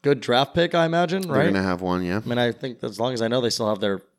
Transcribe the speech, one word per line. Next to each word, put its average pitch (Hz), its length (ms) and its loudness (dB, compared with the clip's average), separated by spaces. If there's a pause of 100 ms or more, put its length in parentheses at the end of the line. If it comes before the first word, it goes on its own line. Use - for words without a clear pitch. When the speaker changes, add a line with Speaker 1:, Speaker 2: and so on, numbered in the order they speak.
Speaker 1:
good 143 180 2
draft 120 340 2
pick, 170 220 2
I 165 100 4
imagine, 170 380 0
Speaker 2:
They're 170 80 -6
Speaker 1:
right? 135 140 2
Speaker 2:
gonna 95 180 2
have 92 180 -2
one, 90 220 0
yeah. 92 200 -2
Speaker 1:
I 110 40 -8
mean, 120 100 -2
I 120 140 0
think 123 320 -10
as 107 160 -8
long 127 140 -2
as 113 80 -4
I 113 80 0
know, 123 120 2
they 117 80 0
still 107 200 -2
have 104 100 -2
their 98 220 0 (160)